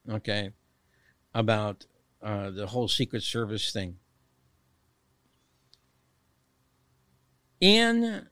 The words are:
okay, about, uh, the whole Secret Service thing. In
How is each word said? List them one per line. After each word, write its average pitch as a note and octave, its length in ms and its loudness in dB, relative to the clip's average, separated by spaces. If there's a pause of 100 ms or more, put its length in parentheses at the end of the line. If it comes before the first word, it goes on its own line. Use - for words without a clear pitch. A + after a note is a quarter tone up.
okay, G#2 420 -4 (840)
about, G#2+ 520 0 (360)
uh, G2+ 280 -6
the F#2+ 180 -8
whole A#2+ 180 -2
Secret - 360 -2
Service G#2+ 500 -4
thing. F#2 240 -6 (3750)
In A3+ 720 4